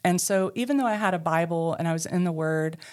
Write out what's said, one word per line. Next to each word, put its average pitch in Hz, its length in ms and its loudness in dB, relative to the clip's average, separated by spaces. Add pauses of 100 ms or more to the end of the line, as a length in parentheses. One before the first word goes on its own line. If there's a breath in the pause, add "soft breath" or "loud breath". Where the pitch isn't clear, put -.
And 180 160 4
so 190 360 0
even 247 220 0
though 262 80 2
I 214 100 0
had 208 180 0
a 175 60 0
Bible 165 600 0
and 165 80 -2
I 165 60 0
was 165 120 -4
in 180 200 0
the 170 80 0
Word, 160 440 -2 (140 loud breath)